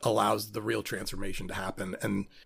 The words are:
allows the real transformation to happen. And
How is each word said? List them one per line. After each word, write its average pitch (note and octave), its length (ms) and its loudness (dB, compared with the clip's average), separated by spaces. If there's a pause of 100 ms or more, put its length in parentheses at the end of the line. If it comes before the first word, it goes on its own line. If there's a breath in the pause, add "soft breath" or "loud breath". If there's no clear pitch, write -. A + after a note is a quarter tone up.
allows G#2+ 500 4
the A2+ 80 -4
real A2 200 0
transformation F#2+ 680 -4
to - 40 -6
happen. F#2+ 480 -4
And G2 260 0 (180 soft breath)